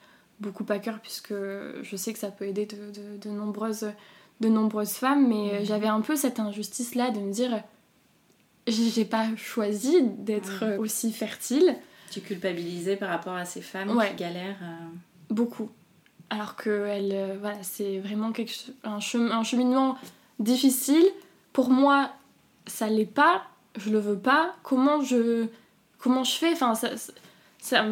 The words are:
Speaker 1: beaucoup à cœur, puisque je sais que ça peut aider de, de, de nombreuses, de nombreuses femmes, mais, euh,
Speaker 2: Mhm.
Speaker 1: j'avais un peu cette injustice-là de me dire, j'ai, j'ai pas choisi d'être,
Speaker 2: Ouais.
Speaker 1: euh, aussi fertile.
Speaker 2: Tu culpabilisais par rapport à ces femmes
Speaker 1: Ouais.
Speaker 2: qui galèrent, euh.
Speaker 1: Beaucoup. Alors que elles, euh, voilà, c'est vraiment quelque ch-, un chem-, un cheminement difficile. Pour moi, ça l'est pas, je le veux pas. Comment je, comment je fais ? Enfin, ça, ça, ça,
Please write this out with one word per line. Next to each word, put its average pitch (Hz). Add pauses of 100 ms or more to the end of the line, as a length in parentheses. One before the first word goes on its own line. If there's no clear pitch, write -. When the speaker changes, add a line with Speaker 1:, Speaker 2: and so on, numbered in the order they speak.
(400)
Speaker 1:
beaucoup 208
à 202
cœur, 214
puisque -
je 196
sais 196
que 214
ça 202
peut 196
aider 196
de, 208
de, 208
de 214
nombreuses, 208 (500)
de 226
nombreuses 214
femmes, 269
mais, 208
euh, 202
Speaker 2:
Mhm. 208
Speaker 1:
j'avais 208
un 220
peu 294
cette 269
injustice-là 226
de 214
me 196
dire, 226 (1080)
j'ai, 226
j'ai 220
pas 220
choisi 214
d'être, 202
Speaker 2:
Ouais. 214
Speaker 1:
euh, 196
aussi 220
fertile. 247 (360)
Speaker 2:
Tu 196
culpabilisais 175
par 196
rapport 180
à 180
ces 175
femmes 190
Speaker 1:
Ouais. 214
Speaker 2:
qui 185
galèrent, 180
euh. 170 (460)
Speaker 1:
Beaucoup. 226 (580)
Alors 208
que 208
elles, 202
euh, 196
voilà, 208
c'est 196
vraiment 208
quelque 226
ch-, - (120)
un 208
chem-, 233
un 226
cheminement 254 (400)
difficile. 262 (480)
Pour 254
moi, 277 (560)
ça -
l'est 214
pas, 330 (320)
je 214
le 214
veux 208
pas. 311
Comment 277
je, 233 (500)
comment 262
je 247
fais ? 330
Enfin, 254
ça, -
ça, - (460)
ça, 214